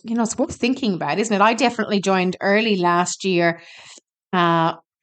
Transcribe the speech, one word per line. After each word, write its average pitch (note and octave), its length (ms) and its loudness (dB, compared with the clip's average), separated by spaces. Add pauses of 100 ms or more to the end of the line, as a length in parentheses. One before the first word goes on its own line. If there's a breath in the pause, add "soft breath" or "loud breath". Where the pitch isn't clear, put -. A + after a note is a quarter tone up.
you A3+ 100 -6
know, A#3 80 0
it's A3 160 -4
worth D4 160 -2
thinking - 400 -2
about, D#3+ 240 -4
isn't A3 160 0
it? G3 80 4
I A3 120 4
definitely A#3 460 0
joined F#3 400 0
early G#3 360 2
last F3 480 0
year, E3+ 360 0 (720 loud breath)
uh, E3+ 420 2 (280)